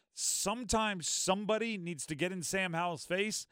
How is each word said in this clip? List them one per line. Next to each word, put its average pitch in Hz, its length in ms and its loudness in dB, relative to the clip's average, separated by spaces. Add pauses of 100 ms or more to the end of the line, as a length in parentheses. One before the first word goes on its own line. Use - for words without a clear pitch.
(140)
Sometimes 214 960 0
somebody 214 720 2
needs 170 280 -6
to 160 100 -4
get 175 160 0
in 185 100 -4
Sam 185 300 0
Howell's 170 320 -2
face 202 480 0